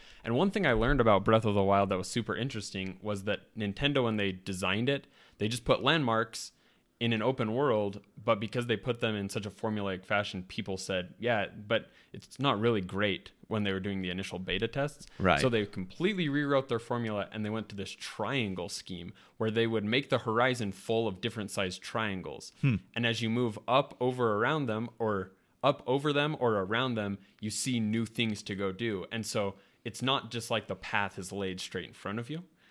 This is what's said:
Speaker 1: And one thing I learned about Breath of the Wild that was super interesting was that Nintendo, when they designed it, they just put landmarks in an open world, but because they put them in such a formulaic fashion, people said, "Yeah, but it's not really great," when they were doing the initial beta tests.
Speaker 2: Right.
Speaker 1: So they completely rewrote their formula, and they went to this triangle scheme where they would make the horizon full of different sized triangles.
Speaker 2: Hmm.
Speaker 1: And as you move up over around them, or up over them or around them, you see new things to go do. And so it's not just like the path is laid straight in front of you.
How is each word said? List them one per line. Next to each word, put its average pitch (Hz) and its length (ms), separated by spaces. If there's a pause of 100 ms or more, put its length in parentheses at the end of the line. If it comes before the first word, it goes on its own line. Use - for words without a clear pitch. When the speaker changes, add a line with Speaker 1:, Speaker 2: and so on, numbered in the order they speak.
(260)
Speaker 1:
And 117 100
one 190 160
thing 196 140
I 131 80
learned 123 260
about 104 240
Breath 110 220
of 104 80
the 101 100
Wild 98 260
that 95 80
was 92 120
super 110 260
interesting 98 640
was 104 240
that 101 160 (160)
Nintendo, 127 460
when 110 140
they 101 160
designed 95 560
it, 139 180 (300)
they 104 100
just 120 160
put 123 200
landmarks 123 680 (480)
in 117 120
an 110 100
open 113 320
world, 107 460 (240)
but 113 160
because 120 280
they 113 100
put 120 240
them 110 140
in 98 140
such 104 160
a 104 40
formulaic 101 560
fashion, 101 420
people 95 300
said, 90 420
"Yeah, 110 280 (200)
but 110 220 (240)
it's - 260
not 131 200
really 113 200
great," 95 520 (160)
when 107 160
they 98 100
were 95 80
doing 98 200
the 90 80
initial 90 300
beta 92 300
tests. 143 360 (140)
Speaker 2:
Right. 82 220
Speaker 1:
So 131 80
they 110 160
completely 160 640
rewrote 139 400
their 117 100
formula, 113 540
and 107 120
they 104 40
went 110 200
to 104 60
this 95 160
triangle 101 760
scheme 87 420 (260)
where 110 140
they 113 160
would 113 160
make 123 260
the 127 100
horizon 113 520
full 113 360
of 92 120
different 110 320
sized 95 300
triangles. 95 800
Speaker 2:
Hmm. 131 140 (200)
Speaker 1:
And 120 100
as 117 160
you 113 80
move 117 380
up 135 320
over 123 380
around 139 300
them, 113 300
or 101 340 (300)
up 143 240
over 143 280
them 147 260
or 117 200
around 117 360
them, 101 220 (240)
you 107 80
see 120 320
new 110 240
things 110 380
to 101 120
go 98 160
do. 98 400
And 110 140
so 101 300 (280)
it's - 180
not 127 300
just 117 180
like 110 180
the 98 80
path 101 440
is 92 140
laid 95 260
straight - 280
in - 60
front 101 260
of 120 100
you. 165 140 (280)